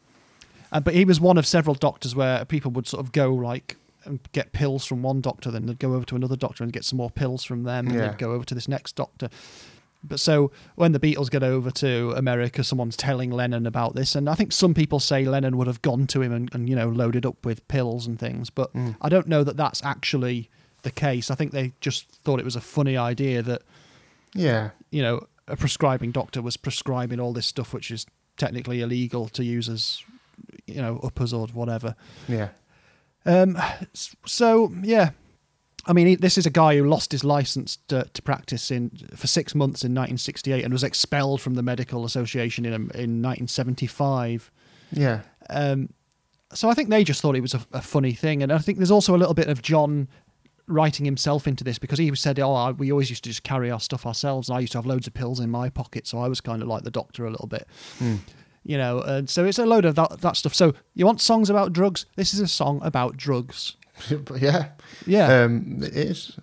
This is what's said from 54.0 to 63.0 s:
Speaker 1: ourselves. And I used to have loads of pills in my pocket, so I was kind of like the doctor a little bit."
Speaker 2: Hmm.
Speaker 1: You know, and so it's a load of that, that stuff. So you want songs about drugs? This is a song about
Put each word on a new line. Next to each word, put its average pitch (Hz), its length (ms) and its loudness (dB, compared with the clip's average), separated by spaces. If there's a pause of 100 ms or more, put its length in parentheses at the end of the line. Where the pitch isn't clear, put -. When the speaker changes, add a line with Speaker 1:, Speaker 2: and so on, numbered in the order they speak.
Speaker 1:
ourselves. 131 440 -4
And 123 60 0
I 127 40 0
used 123 120 -4
to 127 60 -4
have 117 80 -4
loads 131 200 -2
of 110 80 -12
pills 123 260 -4
in 117 100 -2
my 120 200 -4
pocket, - 360 -8
so 117 120 -8
I 123 100 -2
was 131 140 -4
kind 113 200 -6
of - 60 -6
like 107 160 -4
the 117 60 -8
doctor - 360 -8
a 110 40 -6
little 110 180 -10
bit." - 180 -10 (320)
Speaker 2:
Hmm. 117 180 -2 (480)
Speaker 1:
You 147 120 -4
know, 127 240 0
and 139 300 -4
so 180 160 2
it's 202 120 0
a 233 60 2
load 226 220 6
of 151 80 4
that, - 260 0
that 180 160 0
stuff. - 180 -2
So 160 200 6 (180)
you 180 140 2
want 226 160 4
songs 226 260 4
about 202 240 2
drugs? 180 320 2 (120)
This 190 180 -2
is 202 60 0
a 185 80 0
song 143 340 0
about 131 340 -2